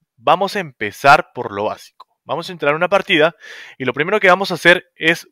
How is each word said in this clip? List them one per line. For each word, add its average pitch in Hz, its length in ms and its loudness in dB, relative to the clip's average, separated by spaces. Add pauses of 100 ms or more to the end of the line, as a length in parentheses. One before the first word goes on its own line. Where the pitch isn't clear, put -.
(160)
Vamos 170 400 -2
a 202 40 -6
empezar 139 720 0
por 117 180 -10
lo 101 120 -4
básico. - 420 -10 (180)
Vamos 165 260 -10
a - 20 -12
entrar 151 220 -2
a - 20 -4
una 175 140 -2
partida 175 460 2 (420)
y 127 80 -8
lo 123 80 -2
primero 180 260 -2
que 190 80 4
vamos 190 220 2
a 185 40 -6
hacer 170 420 2
es 165 360 -2